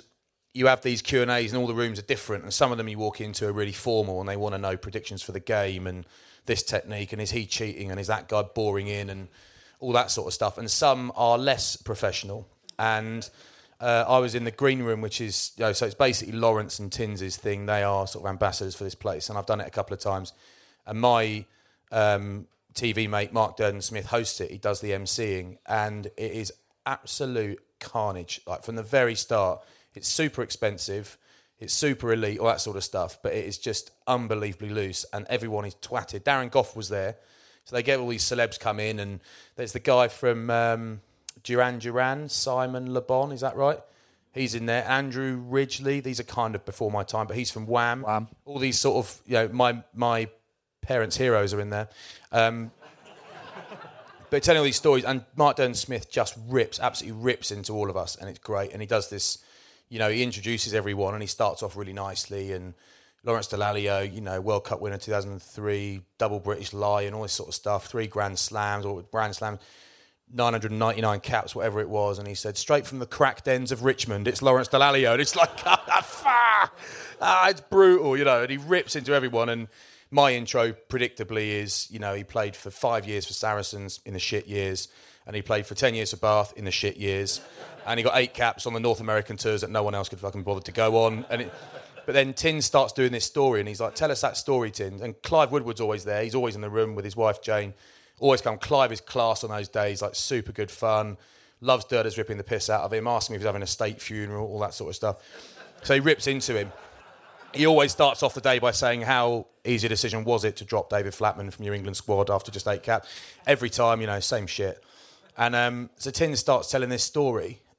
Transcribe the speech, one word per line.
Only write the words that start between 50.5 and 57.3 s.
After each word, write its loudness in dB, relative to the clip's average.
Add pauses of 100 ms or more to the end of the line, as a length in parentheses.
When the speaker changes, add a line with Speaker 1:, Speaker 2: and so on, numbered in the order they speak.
Speaker 1:
parents' 0
heroes 4
are -2
in -6
there. -4 (420)
Um, 2
<laughs> -20
but 2
telling 8
all 4
these 2
stories, 6
and -2 (120)
Mark 6
Durden-Smith -2
just 0 (120)
rips, 0
absolutely -4
rips 0